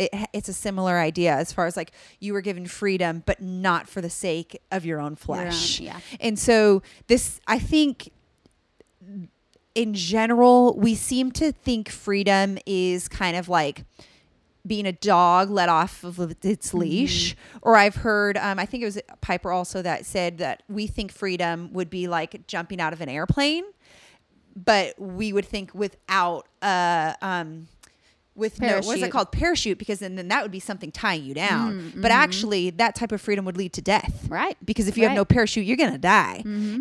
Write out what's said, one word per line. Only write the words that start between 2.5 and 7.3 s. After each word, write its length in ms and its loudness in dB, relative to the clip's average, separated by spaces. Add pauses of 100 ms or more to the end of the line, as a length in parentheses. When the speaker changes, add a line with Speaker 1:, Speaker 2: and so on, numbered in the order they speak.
Speaker 1:
freedom, 600 -2
but 160 -2
not 480 -2
for 100 -8
the 100 -6
sake 520 -6 (100)
of 140 -4
your 160 -4
own 0 -
Speaker 2:
Your 80 -6
own, 80 -10
Speaker 1:
flesh. 640 -4
Speaker 2:
yeah. 180 -12 (220)
Speaker 1:
And 180 -2
so 420 6 (260)
this, 400 0